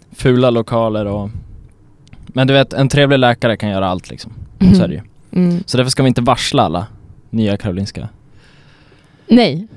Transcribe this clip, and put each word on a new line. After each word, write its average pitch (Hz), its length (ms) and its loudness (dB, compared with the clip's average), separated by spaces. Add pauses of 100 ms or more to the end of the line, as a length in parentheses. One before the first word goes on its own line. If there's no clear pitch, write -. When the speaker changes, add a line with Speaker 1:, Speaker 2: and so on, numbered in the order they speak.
(120)
Speaker 1:
Fula 127 380 2
lokaler 113 560 -2
och... 104 240 -6 (1000)
Men 131 200 0
du 135 60 4
vet, 135 200 2
en 135 160 0
trevlig 139 300 2
läkare 120 380 0
kan 107 120 -4
göra 95 180 -2
allt, 90 220 -6
liksom. - 220 -18 (280)
Speaker 2:
Mm. 190 160 6
Speaker 1:
Så 185 80 4
är 170 40 0
det - 60 -6
ju. - 80 -10 (300)
Speaker 2:
Mm. 175 340 0
Speaker 1:
Så - 120 -4
därför 127 140 0
ska 139 120 0
vi 135 40 4
inte 123 140 0
varsla 135 420 0
alla 87 240 -4 (420)
nya 107 280 -2
Karolinska. 98 520 -8 (1160)
Speaker 2:
Nej. 220 500 2